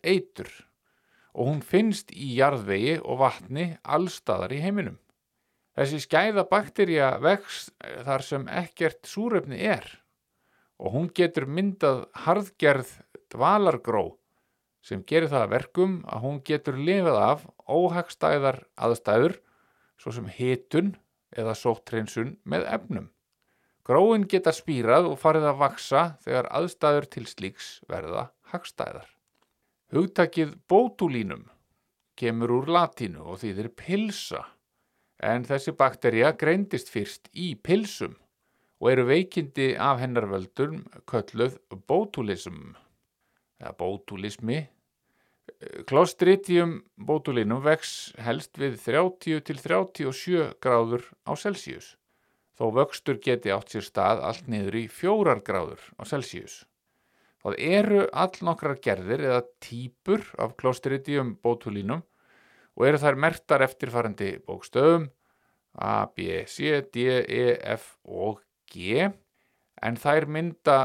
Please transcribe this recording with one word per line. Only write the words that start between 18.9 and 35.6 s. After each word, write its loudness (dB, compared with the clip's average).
svo -10
sem -10
hitun -2
eða -2
sótthreinsun -4
með -2
efnum. -6
Gróin 6
geta 2
spírað 4
og -6
farið 4
að 0
vaxa 2
þegar 0
aðstæður 2
til -12
slíks -12
verða -6
hagstæðar. -10
Hugtakið 0
bótulínum 2
kemur 0
úr -2
latínu 0
og -12
þýðir -6
pylsa, -6
en -2
þessi -4